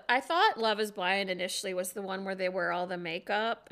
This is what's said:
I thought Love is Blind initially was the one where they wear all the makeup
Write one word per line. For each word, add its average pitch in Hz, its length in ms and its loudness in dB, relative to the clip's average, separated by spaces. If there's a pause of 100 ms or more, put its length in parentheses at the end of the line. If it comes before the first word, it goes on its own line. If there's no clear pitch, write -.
I 247 120 4
thought 349 380 4
Love 220 200 2
is 214 140 -2
Blind 190 380 0
initially 185 440 -4
was 180 200 -2
the 202 80 -6
one 190 220 -4
where 190 120 -4
they 185 120 0
wear 180 220 0
all 180 160 0
the 180 100 -4
makeup 202 760 -2